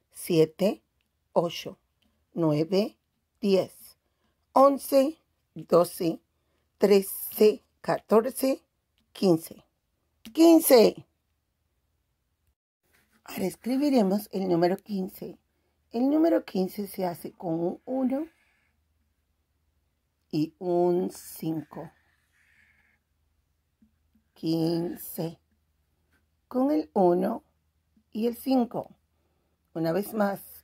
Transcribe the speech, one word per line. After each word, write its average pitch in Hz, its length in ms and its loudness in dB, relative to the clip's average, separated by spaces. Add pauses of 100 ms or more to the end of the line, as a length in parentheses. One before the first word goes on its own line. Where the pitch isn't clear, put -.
(120)
siete, 180 720 0 (520)
ocho, 170 440 -4 (560)
nueve, 160 640 -2 (420)
diez, 190 600 -2 (540)
once, 277 680 2 (340)
doce, 170 680 0 (600)
trece, 208 840 2 (160)
catorce, 233 840 -2 (500)
quince. 170 500 0 (680)
Quince. 302 720 6 (2250)
Ahora - 220 -8
escribiremos 226 840 0
el 185 180 -4
número 175 280 2
quince. - 600 -10 (540)
El 247 180 -2
número 311 360 2
quince 190 420 -6
se 190 180 -8
hace 170 280 -10
con 165 220 -8
un 170 280 -6
uno 262 460 -4 (2000)
y 160 260 -4
un 180 540 0
cinco. 160 800 -12 (2500)
Quince. 165 1040 -6 (1120)
Con 262 240 -2
el 311 220 -2
uno 185 500 2 (680)
y 220 140 -4
el 233 100 -6
cinco. 247 580 -2 (800)
Una 165 180 -2
vez 202 220 -4
más, 196 260 -2 (240)